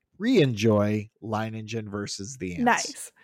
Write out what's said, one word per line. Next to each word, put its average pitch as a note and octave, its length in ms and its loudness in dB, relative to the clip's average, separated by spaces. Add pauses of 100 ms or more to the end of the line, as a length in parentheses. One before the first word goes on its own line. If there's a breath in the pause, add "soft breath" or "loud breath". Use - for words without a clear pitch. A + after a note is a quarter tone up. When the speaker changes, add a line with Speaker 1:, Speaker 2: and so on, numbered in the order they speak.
(180)
Speaker 1:
re-enjoy A2 920 4 (120)
Leiningen A2 680 -6
versus G#2 480 -8
the F#2 140 -6
Ants. F2 120 -2
Speaker 2:
Nice. - 480 -2 (120)